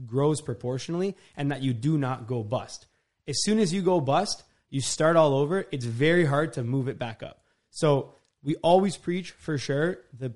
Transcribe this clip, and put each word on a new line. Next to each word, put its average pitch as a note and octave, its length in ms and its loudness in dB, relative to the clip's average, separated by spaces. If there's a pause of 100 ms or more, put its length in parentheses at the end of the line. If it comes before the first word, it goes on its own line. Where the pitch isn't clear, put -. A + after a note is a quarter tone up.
grows C#3+ 340 2
proportionally E3 720 -6 (200)
and C#3+ 160 -2
that C3 100 -6
you C3+ 100 0
do C#3 280 0
not B2+ 260 -4
go A#2+ 160 -4
bust. G#2+ 460 -8 (400)
As C#3+ 160 -4
soon G#3+ 160 2
as F#3+ 120 2
you F#3+ 120 -2
go F3+ 180 4
bust, D3 400 0 (300)
you C3+ 100 -2
start D#3+ 360 2
all D3+ 180 6
over, D3 360 0
it's C3 140 -6
very D3+ 400 4
hard D3+ 280 0
to C3 100 -6
move B2 240 -2
it A#2 100 -8
back A2+ 240 -10
up. - 220 -16 (260)
So C#3 460 0 (260)
we D3 220 -2
always F#3+ 340 4
preach, F3 340 -6
for - 280 -6
sure, D3 400 -2 (180)
the, B2 180 -8